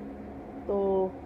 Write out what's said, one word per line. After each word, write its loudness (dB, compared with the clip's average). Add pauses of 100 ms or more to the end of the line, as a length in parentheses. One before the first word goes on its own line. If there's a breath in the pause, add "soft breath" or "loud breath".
(680)
तो 4 (140)